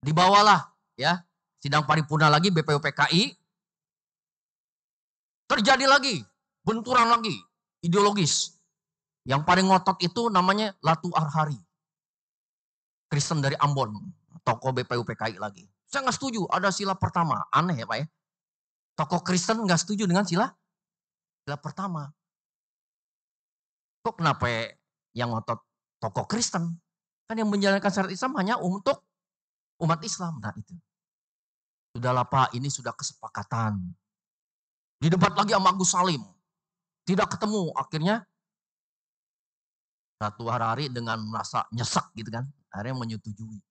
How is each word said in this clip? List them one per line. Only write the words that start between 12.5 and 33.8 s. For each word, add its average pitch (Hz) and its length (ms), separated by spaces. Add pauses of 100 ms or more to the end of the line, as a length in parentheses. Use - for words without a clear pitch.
Kristen 147 320
dari 139 160
Ambon, 131 400 (480)
tokoh 127 240
B 123 160
P 123 80
U 120 80
P 120 80
K 110 160
I 101 80
lagi. 101 320 (240)
"Saya 269 160
nggak 240 80
setuju, 226 320
ada 185 240
sila 196 240
pertama." 160 560
Aneh 147 320
ya - 20
Pak 113 140
ya. 156 60 (880)
Tokoh 170 240
Kristen 185 400
nggak 185 160
setuju 208 320
dengan 180 160
sila, 190 240 (960)
sila 143 160
pertama. 156 480 (1900)
Kok - 200
kenapa 143 280 (640)
yang 117 240
ngotot 113 240 (400)
tokoh 110 240
Kristen? 170 560 (480)
Kan 220 80
yang 214 160
menjalankan 196 400
syariat 190 240
Islam 262 240
hanya 208 160
untuk 196 480 (800)
umat 160 160
Islam. 170 400
Nah 107 160
itu. 104 160 (1200)
"Sudahlah 123 320
Pak, 131 320
ini 139 160
sudah 120 240
kesepakatan." 110 800 (1200)